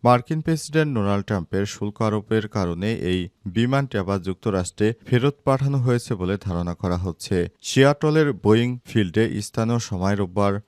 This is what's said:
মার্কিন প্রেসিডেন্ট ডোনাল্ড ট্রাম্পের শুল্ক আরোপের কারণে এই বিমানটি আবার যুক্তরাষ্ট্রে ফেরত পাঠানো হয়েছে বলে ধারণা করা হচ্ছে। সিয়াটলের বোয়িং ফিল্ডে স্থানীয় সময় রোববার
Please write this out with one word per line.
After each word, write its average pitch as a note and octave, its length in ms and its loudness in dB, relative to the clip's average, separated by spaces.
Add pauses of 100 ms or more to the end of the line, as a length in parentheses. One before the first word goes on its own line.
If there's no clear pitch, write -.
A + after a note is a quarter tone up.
মার্কিন B2 420 4
প্রেসিডেন্ট D#3 500 0
ডোনাল্ড G2+ 340 0
ট্রাম্পের G2 440 -2
শুল্ক G#2 240 -6 (100)
আরোপের G#2+ 380 -2 (100)
কারণে F2+ 340 -2 (220)
এই F#2 80 0 (360)
বিমানটি B2+ 480 0
আবার G2 240 -2
যুক্তরাষ্ট্রে F#2+ 600 -2 (200)
ফেরত C3 280 2 (120)
পাঠানো C#3 380 0
হয়েছে A#2+ 260 0 (100)
বলে F#2 140 0 (100)
ধারণা F2 360 -2
করা F2+ 240 0
হচ্ছে। F#2 320 -4 (320)
সিয়াটলের D3 600 4 (140)
বোয়িং A2+ 260 4 (200)
ফিল্ডে G#2+ 340 2 (240)
স্থানীয় A#2 320 -2 (100)
সময় F#2+ 280 0
রোববার G2+ 360 0 (140)